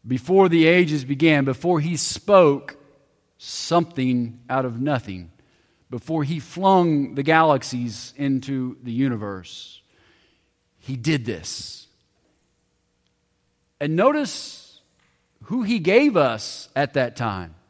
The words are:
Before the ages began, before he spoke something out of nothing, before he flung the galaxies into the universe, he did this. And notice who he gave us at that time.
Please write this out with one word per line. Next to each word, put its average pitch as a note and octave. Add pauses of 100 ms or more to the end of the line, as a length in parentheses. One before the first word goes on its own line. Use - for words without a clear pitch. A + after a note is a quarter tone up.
Before F3+
the E3
ages D#3+
began, C#3+
before D#3+
he D#3+
spoke - (640)
something B2+
out C3
of A#2+
nothing, G#2 (580)
before D3+
he D#3
flung E3+
the C#3
galaxies C3+
into C3+
the A#2+
universe, G#2+ (960)
he C3+
did B2+
this. - (1900)
And D3+
notice - (680)
who A#3+
he G#3+
gave G#3+
us B2
at C3+
that B2
time. F#2 (140)